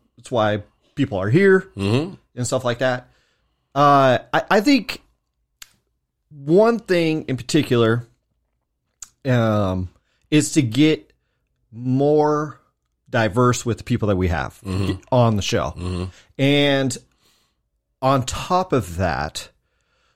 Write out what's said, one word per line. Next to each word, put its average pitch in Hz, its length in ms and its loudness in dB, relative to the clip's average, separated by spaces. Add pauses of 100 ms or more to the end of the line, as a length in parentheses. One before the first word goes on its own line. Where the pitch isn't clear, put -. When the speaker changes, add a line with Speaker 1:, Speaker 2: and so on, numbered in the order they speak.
(200)
Speaker 1:
it's - 100 -20
why 107 320 0 (320)
people 127 260 -2
are 98 100 -2
here 190 320 4 (140)
Speaker 2:
Mm-hmm. 120 380 -2 (220)
Speaker 1:
and 123 120 -6
stuff 127 160 -4
like 123 160 -4
that. 127 300 -4 (640)
Uh, 139 460 4 (140)
I, 151 180 0
I 202 100 4
think 262 400 0 (1300)
one 175 500 2
thing 160 440 0
in 131 140 -6
particular, 120 680 0 (1200)
um, 104 640 0 (400)
is 151 240 0
to 160 80 2
get 139 500 0 (600)
more 147 880 0 (500)
diverse 120 560 0
with 113 120 -2
the - 60 -18
people 113 240 -2
that 104 80 0
we 90 140 0
have 73 360 -4
Speaker 2:
Mm-hmm. 95 360 -4 (100)
Speaker 1:
on 120 240 4
the 101 60 -2
show. 90 360 -4
Speaker 2:
Mm-hmm. 90 280 -6 (320)
Speaker 1:
And 139 600 0 (1040)
on 131 240 0
top - 480 -4
of 90 240 -2
that, 78 520 -4 (680)